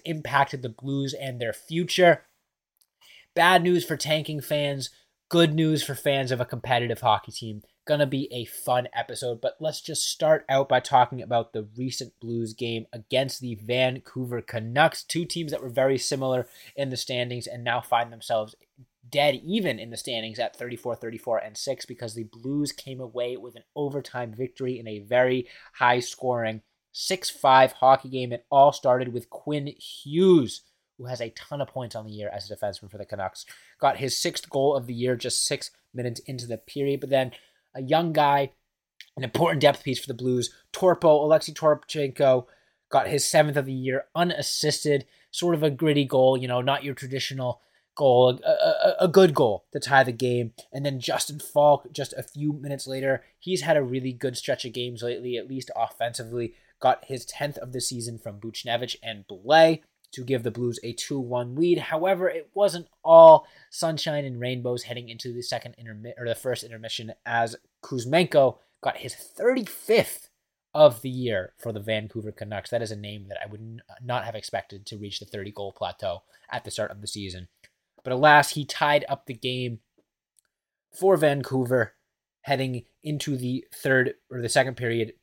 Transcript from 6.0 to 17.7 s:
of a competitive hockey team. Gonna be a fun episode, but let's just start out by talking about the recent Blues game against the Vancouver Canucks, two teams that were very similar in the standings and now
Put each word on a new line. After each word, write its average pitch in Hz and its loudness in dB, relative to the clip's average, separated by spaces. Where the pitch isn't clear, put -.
of 123 -2
a 123 0
competitive 120 -4
hockey 107 0
team. 107 -12
Gonna 147 0
be 135 -4
a 120 -8
fun 127 -4
episode, 120 -8
but - -6
let's - -6
just - -6
start 156 2
out 135 2
by 127 4
talking 127 2
about 117 -2
the 107 -8
recent 127 -10
Blues 117 -6
game 117 -8
against 120 -4
the 123 -8
Vancouver 123 -4
Canucks, 120 0
two 165 -6
teams 160 -8
that - -8
were 131 -10
very 135 2
similar 131 -2
in 139 -6
the 127 -6
standings 123 -6
and 123 -14
now 117 -2